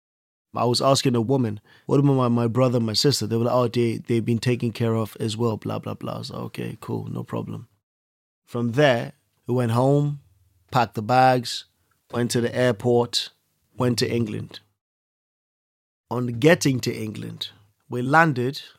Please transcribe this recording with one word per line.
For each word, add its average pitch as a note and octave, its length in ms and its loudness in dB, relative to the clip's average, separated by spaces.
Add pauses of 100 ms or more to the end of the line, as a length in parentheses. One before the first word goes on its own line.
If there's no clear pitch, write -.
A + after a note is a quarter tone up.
(560)
I A2+ 80 0
was A#2+ 180 2
asking C3 360 4
a A#2 40 2
woman, A2+ 380 0 (280)
"What C3+ 120 4
about C#3+ 140 6
my, B2+ 160 2
my A#2 180 2
brother B2 300 2
and A#2 80 0
my A2 80 -4
sister?" A#2 340 2
They A2+ 80 -2
were A2+ 80 0
like, A#2 100 0
"Oh, B2 140 2
they, A2+ 300 0
they've A#2 260 -2
been A#2 160 0
taken A#2+ 320 -2
care A2+ 240 -2
of A2 240 -4
as A2 160 -4
well, A2+ 220 -2
blah, G#2+ 200 -6
blah, A2 160 -10
blah." - 220 -10
I A2 40 -8
was A#2+ 120 -12
like, A#2+ 120 -10
"Okay, - 360 -10
cool, A2 280 -8
no A#2 160 -8
problem." A2+ 440 -10 (760)
From A#2+ 260 -4
there, C3 400 2 (340)
we A#2+ 80 -2
went B2 200 0
home, C#3+ 480 2 (500)
packed A#2 240 0
the A2+ 60 -6
bags, B2+ 640 2 (480)
went A#2+ 180 -2
to B2 80 0
the A#2 160 -2
airport, A#2+ 760 0 (440)
went B2 240 0
to B2 100 0
England. G#2+ 520 -4 (1500)
On B2 180 -4
getting C3 520 4
to A#2+ 160 -4
England, A2 540 -10 (400)
we B2 120 -6
landed, C#3 600 2 (180)